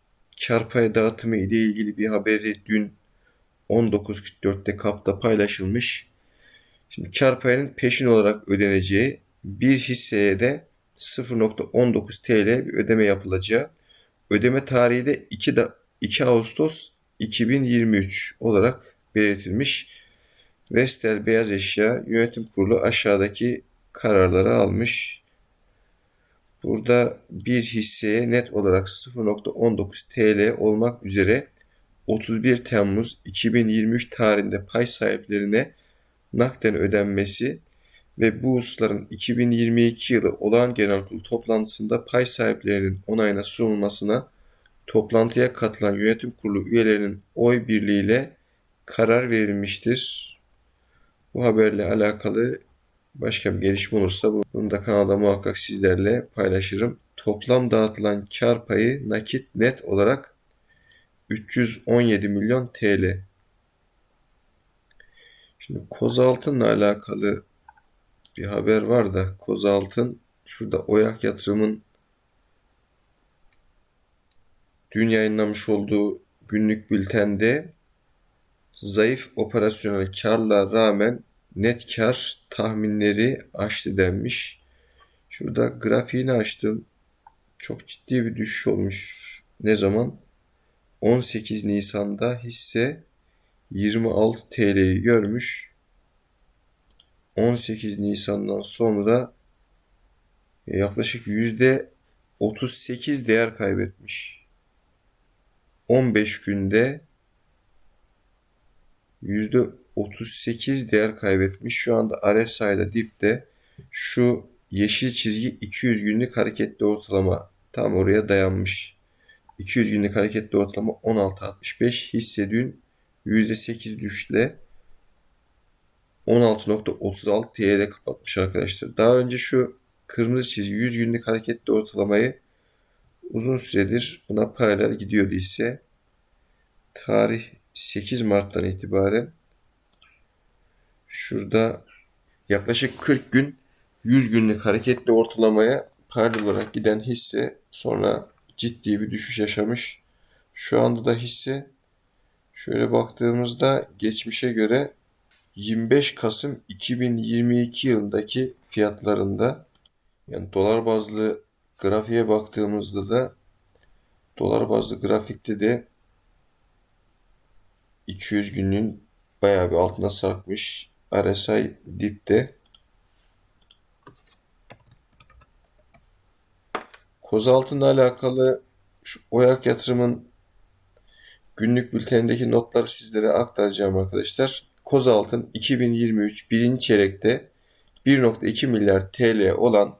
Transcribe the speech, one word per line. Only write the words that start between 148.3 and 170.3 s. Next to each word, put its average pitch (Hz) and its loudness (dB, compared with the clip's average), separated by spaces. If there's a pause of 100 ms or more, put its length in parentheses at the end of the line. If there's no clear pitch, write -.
ciddi 104 -4
bir 107 -6
düşüş 107 -6
yaşamış. 104 -4 (520)
Şu - 0
anda 120 0
da 117 2
hisse 135 -2 (880)
şöyle 117 -4
baktığımızda 120 0 (100)
geçmişe 113 -4
göre 110 0 (640)
yirmi 113 -4
beş 139 4
Kasım 120 -2
iki 120 -6
bin 120 0
yirmi 120 0
iki 120 -4
yılındaki 107 -2 (160)
fiyatlarında, 104 -2 (600)
yani - -12
dolar 110 2
bazlı 107 -2 (360)
grafiğe 110 0
baktığımızda 104 -2
da 123 -2 (1040)
dolar 110 0
bazlı 110 -2
grafikte 107 -4
de 120 -2 (2250)
iki 95 -6
yüz 104 -2
günlüğün 98 -2 (380)
bayağı 95 2
bir 90 0
altına 92 0
sarkmış. - -4 (200)